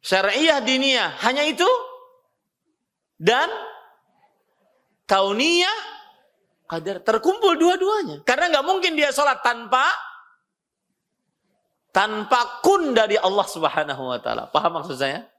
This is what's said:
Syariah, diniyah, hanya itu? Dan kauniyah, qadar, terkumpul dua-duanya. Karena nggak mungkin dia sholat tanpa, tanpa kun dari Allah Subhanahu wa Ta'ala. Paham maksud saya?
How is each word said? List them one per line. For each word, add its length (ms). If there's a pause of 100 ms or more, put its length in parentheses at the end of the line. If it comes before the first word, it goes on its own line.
Syariah, 560
diniyah, 600
hanya 180
itu? 240 (1500)
Dan 320 (1500)
kauniyah, 760 (920)
qadar, 340
terkumpul 560
dua-duanya. 640
Karena 300
nggak 160
mungkin 260
dia 160
sholat 320
tanpa, 400 (2000)
tanpa 720
kun 320
dari 240
Allah 320
Subhanahu 560
wa 140
Ta'ala. 260
Paham 320
maksud 160
saya? 320 (120)